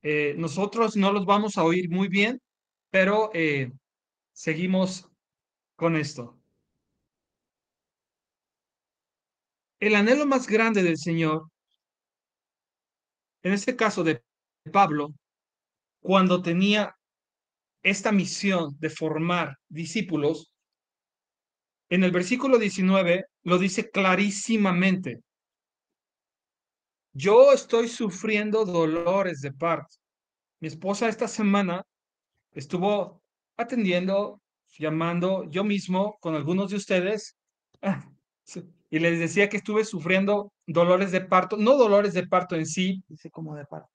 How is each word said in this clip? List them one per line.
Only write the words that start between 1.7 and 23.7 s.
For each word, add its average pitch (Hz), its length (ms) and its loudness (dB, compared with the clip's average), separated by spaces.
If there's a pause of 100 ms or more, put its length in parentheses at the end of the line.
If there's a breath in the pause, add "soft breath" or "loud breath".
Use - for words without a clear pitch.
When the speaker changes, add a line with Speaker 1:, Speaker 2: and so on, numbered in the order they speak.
Speaker 1:
muy 185 200 -2
bien, 208 300 0 (520)
pero, 208 420 2
eh, 143 400 -2 (600)
seguimos 185 760 -2 (680)
con 165 200 0
esto. 131 420 -8 (3500)
El 214 160 2
anhelo 254 300 4
más 262 200 0
grande 220 360 2
del 170 160 0
Señor, 160 500 -2 (1900)
en 185 120 0
este 240 220 -4
caso 208 280 0
de 160 180 0 (480)
Pablo, 151 440 2 (880)
cuando 185 420 2
tenía 190 520 0 (880)
esta 196 300 0
misión 170 680 -2
de 156 120 -6
formar 156 680 -4 (120)
discípulos, 160 840 -4 (1400)
en 185 160 2
el 180 60 2
versículo 247 480 0
diecinueve 190 680 2 (180)
lo 175 160 2
dice 196 320 -2